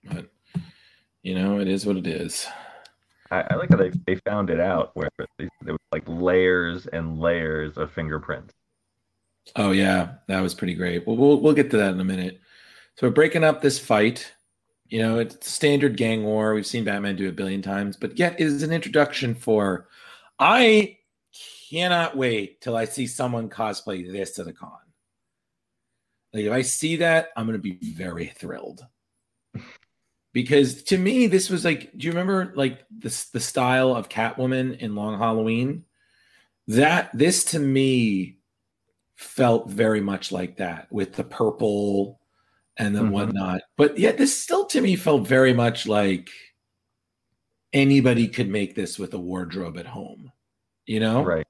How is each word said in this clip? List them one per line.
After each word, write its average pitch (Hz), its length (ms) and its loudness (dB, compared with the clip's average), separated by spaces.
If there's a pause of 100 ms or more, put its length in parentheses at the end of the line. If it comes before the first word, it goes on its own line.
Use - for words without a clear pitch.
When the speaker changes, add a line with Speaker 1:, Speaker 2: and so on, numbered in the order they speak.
Speaker 1:
But, - 260 -10 (920)
you 92 120 -4
know, 98 240 0
it 98 80 0
is 95 180 0
what 101 120 0
it 90 100 -6
is. 82 400 -6 (840)
Speaker 2:
I, 90 180 0
I - 60 2
like - 160 -4
how - 60 8
they, 92 140 2 (140)
they 95 100 2 (120)
found 101 240 -2
it 80 80 0
out 90 360 0
where 78 140 -4 (300)
they, 73 100 -8 (140)
there 78 100 -8
was, 80 80 -8 (100)
like, 78 140 -6
layers 90 840 2
and 80 320 -6
layers 80 580 -2
of 76 140 -6
fingerprints. 76 640 -8 (1000)
Speaker 1:
Oh, 101 160 0
yeah. 95 420 2 (140)
That 95 140 -2
was 90 120 -2
pretty 90 220 -6
great. 87 320 -4
Well, 113 100 -2
we'll, 143 240 6
we'll 151 120 6
get 139 180 2
to 113 60 4
that 98 160 2
in 92 60 -4
a 92 40 -2
minute. 92 360 -4 (560)
So 127 120 0
we're 123 60 2
breaking 156 300 4
up 151 180 4
this 135 180 2
fight. 110 520 0 (560)
You 113 140 -4
know, 113 160 2
it's - 320 -6
standard 143 480 2
gang 110 260 0
war. 107 300 0
We've 107 120 -2
seen 117 180 -4
Batman 101 320 -2
do 95 100 -4
it 95 40 -2
a 87 40 -8
billion 98 300 -4
times, 98 340 -4
but - 220 -8
yet 170 200 2
it 160 60 2
is 143 160 0
an 156 100 -2
introduction 147 640 0
for, 104 540 0 (500)
I 214 600 6 (720)
cannot 170 440 0
wait 117 460 -2
till 117 160 -4
I 113 80 0
see 123 220 -6
someone 120 420 -4
cosplay 98 600 -6
this 98 260 -8
at 87 100 -8
a 82 60 -14
con. - 240 -20 (1600)
Like, 107 120 -4
if 104 80 -2
I 127 80 0
see 160 360 -2
that, 165 380 2
I'm 110 120 -4
gonna 110 100 -4
be 92 240 -8
very 85 460 -8
thrilled. - 580 -14 (1500)
Because 127 500 2
to 190 160 2
me, 233 280 4
this 185 220 2
was 180 160 -2
like, - 320 -2
do 123 80 -8
you 165 60 -2
remember, 185 440 -2
like, 131 300 -2 (140)
the, - 340 -8
the 123 60 -4
style 131 560 2
of 110 140 -6
Catwoman 127 720 -2
in 110 140 -6
Long 104 240 -6
Halloween? 113 680 -2 (840)
That, 143 500 2
this 170 280 4
to 165 140 -4
me 127 800 0 (800)
felt 117 540 0
very 107 320 2
much 98 300 -4
like 90 260 -6
that 85 340 -8
with 101 220 -4
the - 100 -6
purple 104 960 -2 (580)
and 104 160 -2
the 104 60 0
Speaker 2:
Mm-hmm. 110 120 2
Speaker 1:
whatnot. 98 500 -2 (160)
But 147 200 4
yet 220 200 2
this 277 200 2
still 392 280 -2
to 285 160 0
me 185 160 2
felt 143 280 2
very 131 280 6
much 120 340 0
like 101 420 0 (1400)
anybody 131 560 6
could 107 220 -4
make 101 260 -4
this 95 240 -6
with 90 140 -8
a 107 40 -8
wardrobe 90 600 -8
at 85 80 -12
home, 120 480 -16 (520)
you 110 140 -2
know? 110 240 2
Speaker 2:
Right. 82 260 -2